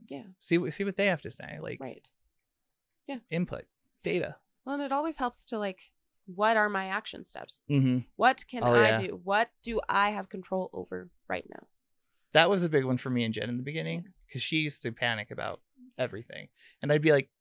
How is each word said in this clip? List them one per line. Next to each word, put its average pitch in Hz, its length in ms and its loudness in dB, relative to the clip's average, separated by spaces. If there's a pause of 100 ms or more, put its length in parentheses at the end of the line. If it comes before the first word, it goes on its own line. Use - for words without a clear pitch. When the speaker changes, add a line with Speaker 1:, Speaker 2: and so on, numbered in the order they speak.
Speaker 1:
Yeah. 139 140 -12 (160)
Speaker 2:
See 170 200 2
what, 160 160 -2
see 202 100 -4
what 196 120 -4
they 202 100 2
have 180 160 0
to - 80 -10
say. - 300 -12
Like, - 200 -8
Speaker 1:
Right. - 280 -14 (960)
Yeah. 269 120 -8 (120)
Speaker 2:
input, 170 340 -2 (380)
data. 175 340 -2 (280)
Speaker 1:
Well, 269 100 -6
and 285 100 -2
it 262 80 -4
always 302 240 0
helps 247 300 -4
to, 226 120 -4
like, 196 220 -4 (460)
what 208 320 2
are 208 100 4
my 190 200 -2
action - 360 -6
steps? - 460 -14
Speaker 2:
Mm-hmm. 131 300 4 (160)
Speaker 1:
What 254 320 2
can 247 140 -8
Speaker 2:
Oh, 170 120 4
Speaker 1:
I 220 140 8
Speaker 2:
yeah. 113 120 2
Speaker 1:
do? 185 240 -6
What 202 240 2 (140)
do 226 260 -4
I 202 220 2
have 196 180 -6
control 185 460 -4
over - 340 -8 (180)
right 92 220 -6
now? - 180 -18 (680)
Speaker 2:
That 165 160 8
was 190 120 2
a 175 60 2
big 147 160 4
one 127 140 0
for 135 100 -8
me 123 160 0
and 110 80 0
Jen 110 160 -4
in 120 80 -4
the 127 60 -4
beginning, 160 420 -6
Speaker 1:
Yeah. - 60 -20 (200)
Speaker 2:
'cause 123 120 -6
she 160 160 0
used 151 240 -2
to 117 100 -4
panic 113 380 -2
about - 320 -8 (340)
everything. 117 520 -8 (340)
And 143 100 2
I'd 151 80 4
be 151 120 6
like, 139 180 4 (100)